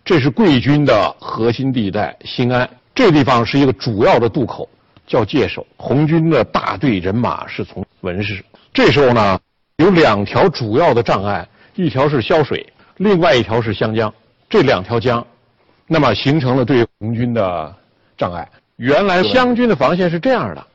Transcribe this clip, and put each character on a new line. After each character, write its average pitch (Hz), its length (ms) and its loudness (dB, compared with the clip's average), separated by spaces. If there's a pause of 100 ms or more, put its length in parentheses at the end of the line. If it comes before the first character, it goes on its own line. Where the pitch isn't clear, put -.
这 175 140 2
是 127 120 2
桂 160 280 2
军 143 260 2
的 104 340 2
核 117 340 -4
心 131 200 -4
地 110 180 -2
带 87 340 -6
新 123 260 -2
安， 123 180 0 (260)
这 240 160 4
地 147 120 4
方 120 220 2
是 139 140 -2
一 143 80 4
个 131 80 2
主 107 280 -4
要 160 160 4
的 117 100 0
渡 117 180 -2
口， - 200 -10 (400)
叫 127 180 0
界 107 220 0
首。 - 200 -10 (100)
红 143 300 0
军 160 240 2
的 131 140 2
大 - 340 -6
队 113 200 0
人 92 160 -4
马 110 320 -4
是 - 160 -12
从 - 220 -12 (160)
文 92 220 -6
市。 98 200 -8 (300)
这 233 180 4
时 127 80 0
候 131 140 4
呢， 101 260 2 (380)
有 180 140 4
两 120 340 2
条 127 240 2
主 120 300 -4
要 160 160 2
的 117 80 0
障 123 200 -2
碍， 98 240 -6 (280)
一 180 160 -2
条 135 180 0
是 143 140 -2
潇 160 200 2
水， 92 240 -6 (300)
另 190 240 2
外 165 140 2
一 120 80 2
条 113 180 -2
是 110 140 -4
湘 110 200 -4
江。 110 180 -2 (360)
这 208 140 2
两 117 200 2
条 117 160 -2
江， 117 260 -2 (640)
那 160 140 0
么 123 140 2
形 143 260 0
成 127 160 0
了 131 80 2
对 120 220 2 (120)
红 110 140 -6
军 120 220 -4
的 90 400 -4 (420)
障 92 160 -4
碍。 82 160 -10 (280)
原 139 280 2
来 185 180 2
湘 247 320 2
军 240 140 0
的 190 80 2
防 139 180 2
线 180 140 0
是 165 100 -4
这 262 140 0
样 131 220 -4
的， - 200 -18